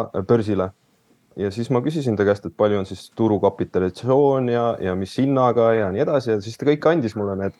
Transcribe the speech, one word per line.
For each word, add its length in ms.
börsile. 400
Ja 100
siis 220
ma 80
küsisin 400
ta 80
käest, 180
et 100
palju 260
on 40
siis 200
turukapitalisatsioon 1400
ja, 140
ja 160
mis 220
hinnaga 580
ja 160
nii 140
edasi. 320
Ja 80
siis 160
ta 80
kõik 240
andis 240
mulle 240
need, 200